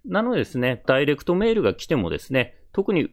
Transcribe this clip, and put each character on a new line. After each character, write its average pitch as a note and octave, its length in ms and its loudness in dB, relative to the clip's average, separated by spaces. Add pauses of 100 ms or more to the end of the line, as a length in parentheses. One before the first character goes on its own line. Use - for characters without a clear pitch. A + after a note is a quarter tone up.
な G3+ 180 -2
の B3 100 -2
で G3 60 0
で A#2 60 0
す - 140 -6
ね、 B2 280 -2
ダ C3+ 140 4
イ C#3+ 60 2
レ D3 100 2
ク - 80 -20
ト F3 100 0
メ G#3+ 160 2
ー A3+ 40 0
ル G#3 80 2
が G2 120 2
来 - 120 -12
て D#3+ 100 0
も F2 140 0
で D2+ 100 -4
す - 120 -10
ね、 B2+ 220 0 (180)
特 G3 200 -2
に D3 200 2